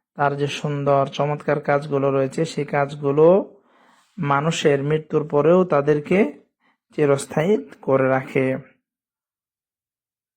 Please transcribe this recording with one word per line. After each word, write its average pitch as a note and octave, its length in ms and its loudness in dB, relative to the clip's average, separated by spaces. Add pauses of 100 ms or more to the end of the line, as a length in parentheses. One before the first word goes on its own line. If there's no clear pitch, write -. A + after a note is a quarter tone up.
(140)
তার C#3+ 220 -2
যে C#3+ 100 -2
সুন্দর C#3+ 600 -2
চমৎকার D3 540 -4
কাজগুলো C#3+ 520 -2
রয়েছে, C3+ 320 -2
সেই D3 200 -6
কাজগুলো D3 920 2 (640)
মানুষের C#3+ 640 0
মৃত্যুর D3+ 460 -2
পরেও D#3+ 360 4
তাদেরকে D3+ 680 0 (600)
চিরস্থায়ী D3+ 720 0 (180)
করে C3+ 260 2
রাখে। C3 500 -2 (1800)